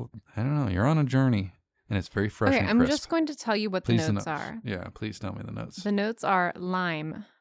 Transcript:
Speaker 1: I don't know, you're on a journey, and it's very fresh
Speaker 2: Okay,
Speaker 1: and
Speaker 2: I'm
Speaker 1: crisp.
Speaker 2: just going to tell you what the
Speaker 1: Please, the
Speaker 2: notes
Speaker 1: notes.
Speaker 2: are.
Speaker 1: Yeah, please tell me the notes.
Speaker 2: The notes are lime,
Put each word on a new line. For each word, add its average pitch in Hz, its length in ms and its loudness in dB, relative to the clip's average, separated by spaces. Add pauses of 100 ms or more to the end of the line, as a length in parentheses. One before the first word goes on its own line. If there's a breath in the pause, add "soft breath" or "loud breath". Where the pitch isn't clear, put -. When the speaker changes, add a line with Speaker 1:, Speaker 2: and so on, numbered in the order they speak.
(360)
Speaker 1:
I 107 60 0
don't 139 220 2
know, 107 60 0
you're 95 160 4
on 156 120 6
a 147 60 4
journey, 123 500 4 (360)
and 101 80 2
it's 90 100 -2
very 104 200 0
fresh 107 260 0
Speaker 2:
Okay, 254 60 4
Speaker 1:
and - 100 0
Speaker 2:
I'm 226 80 4
Speaker 1:
crisp. 254 140 4
Speaker 2:
just - 160 -2
going 330 180 2
to 302 80 -6
tell 220 220 -2
you 214 120 -2
what 185 160 -4
the 120 100 2
Speaker 1:
Please, 113 120 2
the 107 60 2
Speaker 2:
notes 101 140 -2
Speaker 1:
notes. 151 140 -4
Speaker 2:
are. - 240 -10
Speaker 1:
Yeah, 95 200 -4 (100)
please 107 240 -8
tell 98 160 -6
me 104 100 -10
the 110 60 -10
notes. 110 320 -10
Speaker 2:
The 208 100 -2
notes 208 300 -2
are 180 320 2
lime, 180 680 -4 (160)